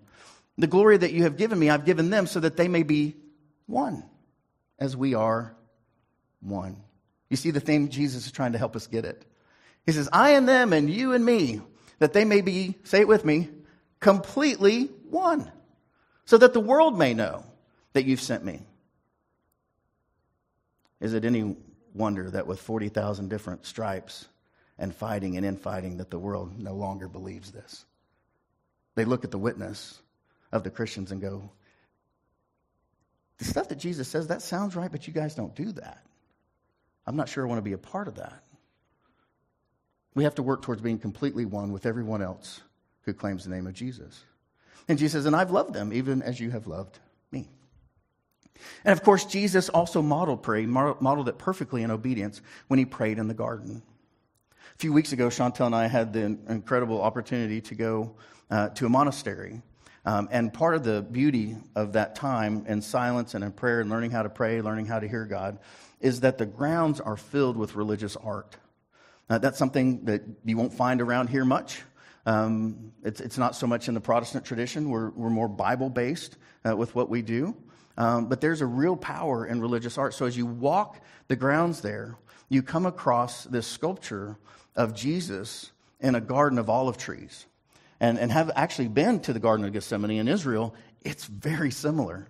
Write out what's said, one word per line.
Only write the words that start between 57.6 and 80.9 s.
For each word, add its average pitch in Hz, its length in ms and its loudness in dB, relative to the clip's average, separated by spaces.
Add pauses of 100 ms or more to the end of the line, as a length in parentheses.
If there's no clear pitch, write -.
to 110 140 -14
go, 113 400 -4 (340)
uh, 104 200 2
to - 160 -4
a 117 40 2
monastery. 117 720 0 (440)
Um, 104 260 0
and 117 220 0
part 165 220 2
of 147 100 -2
the 107 160 0
beauty 117 560 0 (180)
of 104 180 -2
that 104 220 0
time 107 500 -2
in 104 160 -2
silence 123 520 -2
and 101 100 -6
in 101 80 -6
prayer 117 300 0
and 104 80 -4
learning 117 220 -2
how 113 120 -2
to 104 60 -4
pray, 113 320 -2
learning 110 240 -4
how 113 140 -4
to 107 80 -6
hear 110 180 -6
God, 101 340 -6 (400)
is 127 220 0
that 131 160 4
the 113 80 0
grounds 147 560 0
are 107 160 -6
filled 131 400 0
with 107 180 -4
religious 107 400 -4
art. 101 400 -10 (760)
Uh, 113 80 4
that's 131 200 0
something 131 480 2
that 107 160 0 (240)
you 110 100 0
won't 120 180 0
find 127 280 2
around 123 260 0
here 131 160 0
much. - 380 0 (440)
Um, 110 680 0 (100)
it's, 110 160 -6
it's 131 180 -8
not 120 160 0
so - 140 -4
much 120 220 -2
in 117 60 -2
the 113 40 -4
Protestant 117 460 -2
tradition. 127 440 -4
We're, 113 200 -2
we're 113 200 -4
more 113 200 0
Bible-based, 127 880 -2 (280)
uh, 110 120 2
with 117 180 -4
what 123 140 0
we 120 120 -2
do. 120 320 -4 (440)
Um, 117 300 2
but 127 120 -2
there's 156 220 0
a 135 40 2
real 139 300 0
power 120 500 -6
in 117 140 -4
religious 117 380 -4
art. 139 160 -2
So 135 120 -4
as 120 120 -4
you 120 80 -2
walk 143 580 -2 (240)